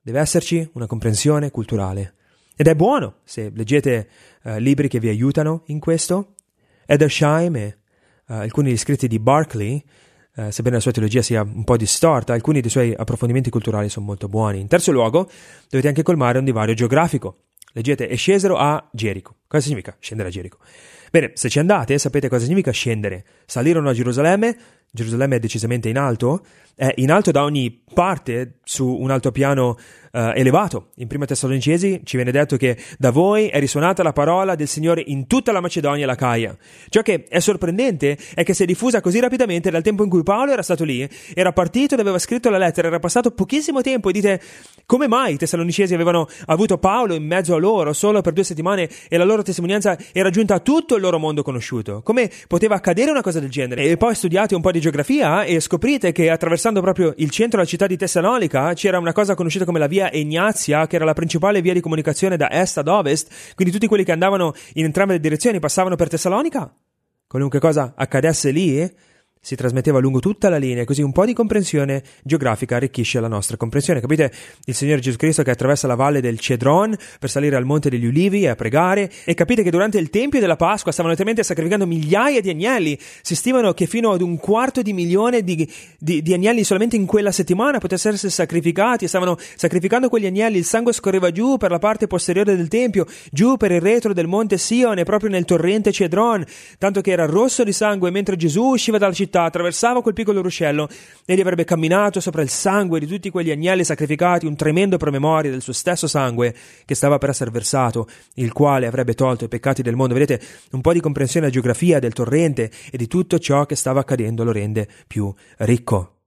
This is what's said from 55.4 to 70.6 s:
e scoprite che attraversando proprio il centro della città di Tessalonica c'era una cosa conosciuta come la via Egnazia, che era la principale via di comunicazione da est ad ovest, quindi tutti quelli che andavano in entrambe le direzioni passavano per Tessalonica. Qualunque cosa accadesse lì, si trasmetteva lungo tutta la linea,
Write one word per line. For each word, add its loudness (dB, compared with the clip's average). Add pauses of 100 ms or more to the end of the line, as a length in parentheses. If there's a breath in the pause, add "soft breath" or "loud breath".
e 0
scoprite 0
che 2
attraversando 0
proprio 0
il -2
centro 0
della 2
città 0
di 0
Tessalonica 0
c'era 0
una -2
cosa 2
conosciuta -2
come -2
la 2
via 0
Egnazia, 0
che -4
era 0
la 2
principale 2
via 2
di 2
comunicazione -2
da 0
est 0
ad -2
ovest, -2
quindi 0
tutti 0
quelli 2
che 0
andavano 2 (220 loud breath)
in 0
entrambe 2
le 0
direzioni 0
passavano 0
per 0
Tessalonica. -2 (520)
Qualunque -2
cosa 2
accadesse 0
lì, 0 (520 soft breath)
si -8
trasmetteva 2
lungo 2
tutta 0
la 2
linea, -2